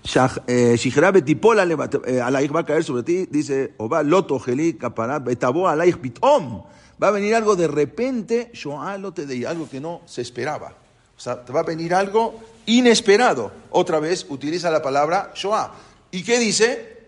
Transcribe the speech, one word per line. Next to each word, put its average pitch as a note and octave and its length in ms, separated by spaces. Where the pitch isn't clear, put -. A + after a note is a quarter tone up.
"Shach-, - 440
eh, A#2+ 300
Shihra C#3+ 340
betipol F#3+ 480
ale-, E3+ 180
eh, B2+ 160
alaich", C3+ 320
va E3+ 80
a - 40
caer D#3 180
sobre B2 200
ti, F3 220
dice, C3+ 520
"Oba D3 260
loto D3+ 360
geli D3+ 340
kaparat B2 500
betabo B2+ 440
alaich F3 320
bitom". C#3 640
Va F#3+ 80
a - 20
venir G#3 240
algo G#3+ 220
de E3+ 100
repente, A#3 880
Shoah D3+ 440
lote F#3 280
de C3 100
i, A#2+ 100
algo D#3 240
que C3+ 120
no E3 240
se - 160
esperaba. A#2+ 520
O - 20
sea, - 240
te - 80
va D#3 100
a - 20
venir E3 300
algo G3 460
inesperado. G#3+ 840
Otra F3 280
vez E3 300
utiliza D#3 420
la D#3 100
palabra D3+ 540
Shoah. F#3+ 360
¿Y F3+ 120
qué A#3 160
dice? A3+ 580